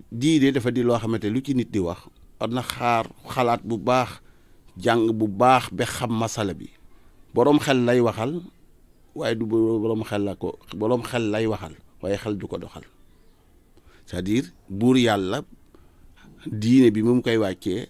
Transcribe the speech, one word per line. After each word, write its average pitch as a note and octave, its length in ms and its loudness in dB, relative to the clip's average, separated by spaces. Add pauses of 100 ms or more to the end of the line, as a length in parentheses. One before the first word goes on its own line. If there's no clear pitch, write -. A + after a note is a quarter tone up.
(120)
diine C#3 400 4
dafa B2 180 0
di A#2+ 120 0
loo A#2+ 160 2
xamante A2 320 -4
lu A#2+ 120 -2
ci C#3 120 -4
nit B2 180 -2
di A2 60 0
wax, F2 260 -4 (360)
war A2 100 -4
na B2 120 -4
xaar, A#2 440 0 (220)
xalaat A#2+ 360 0
bu A2+ 140 -4
baax, B2 420 -2 (560)
jàng A2+ 360 2
bu A2 160 0
baax B2 440 2
ba G2+ 120 -2
xam A#2 280 -6
masala A2 420 -2
bi. - 140 -16 (680)
Boroom C#3+ 240 4
xel C3+ 260 2
lay B2 160 4
waxal, A#2 400 -2 (760)
waaye A#2+ 180 -2
du A2+ 120 -4
boroom A2+ 580 0
xel G#2 180 -4
la G2 140 -4
ko, - 200 -8 (200)
boroom A#2 260 0
xel A#2 300 -4
lay A2 140 -2
waxal, G2 280 -6 (260)
waaye G2 160 -4
xel G#2 220 -6
du - 80 -10
ko F#2+ 120 -8
doxal. E2+ 260 -16 (1200)
C'est-à-dire, G2 380 -2 (240)
buur A2+ 280 2
Yàlla, G#2+ 460 2 (1040)
diine A#2 460 6
bi G#2+ 100 0
mu A#2+ 200 2
koy A#2 140 0
wàccee G2 540 -2